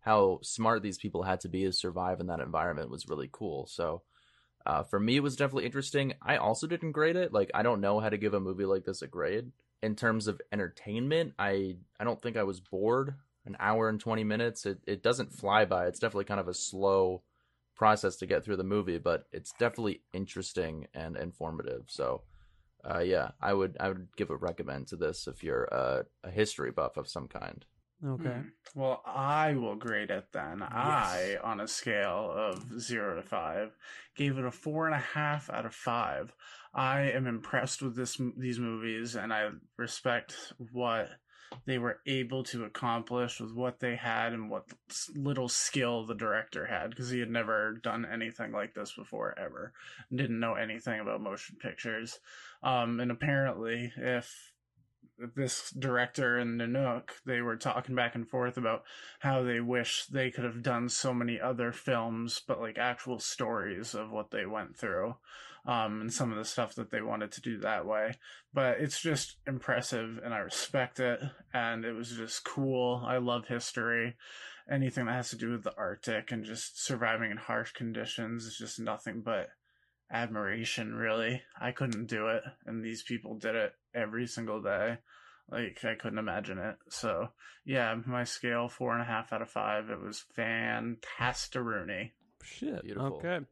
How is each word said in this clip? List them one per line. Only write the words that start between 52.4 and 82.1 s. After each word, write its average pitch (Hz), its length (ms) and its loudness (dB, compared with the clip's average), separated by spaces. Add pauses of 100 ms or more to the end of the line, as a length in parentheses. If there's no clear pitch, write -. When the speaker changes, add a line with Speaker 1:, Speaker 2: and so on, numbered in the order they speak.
Speaker 3:
Um, 120 380 2
and 123 100 0
apparently, 120 840 0
if 123 560 -2 (840)
this 135 360 -2
director 123 640 2
and 117 240 2
Nanook, 123 480 0 (160)
they 123 160 0
were 117 160 0
talking 127 380 0
back 120 200 2
and 117 140 -4
forth 123 260 0
about 113 280 2 (360)
how 135 240 4
they 120 160 2
wish 120 460 0
they 131 260 0
could 123 140 -4
have 117 180 -4
done 120 240 2
so 127 260 0
many 120 280 0
other 120 320 0
films, 117 760 0
but, 123 140 0
like, 110 160 -6
actual 123 420 0
stories 107 760 -2
of 110 180 -6
what 107 200 -4
they 107 140 -2
went 104 320 -6
through, 101 400 -2 (480)
um, 110 340 0
and 113 140 -4
some 123 180 0
of 107 60 -4
the 107 80 -6
stuff - 300 -2
that 113 140 -8
they 110 120 -2
wanted 107 320 -4
to - 80 -12
do 117 160 -4
that 101 280 0
way. 107 280 0 (400)
But 127 260 4
it's 147 220 -2
just 156 340 -2 (100)
impressive, 120 800 -2
and 117 100 -4
I 110 40 0
respect 127 640 0
it, 120 180 2 (340)
and 117 300 0
it 117 80 -2
was 117 200 -6
just 113 340 -6
cool. 123 600 2
I 127 120 2
love 120 280 0
history. 117 720 0 (560)
Anything 131 360 2
that 117 80 0
has 123 160 -2
to 117 60 -8
do 117 140 -2
with 110 140 -2
the 104 100 -4
Arctic 107 560 -2
and 110 140 -4
just - 360 -8
surviving 113 480 2
in 104 60 -4
harsh 117 380 -4
conditions 113 720 -4
is 113 120 -12
just 113 220 -8
nothing 110 420 -4
but 104 280 0 (600)
admiration, 110 840 -2
really. 113 460 2 (180)
I 123 140 -2
couldn't 117 340 -2
do 110 220 0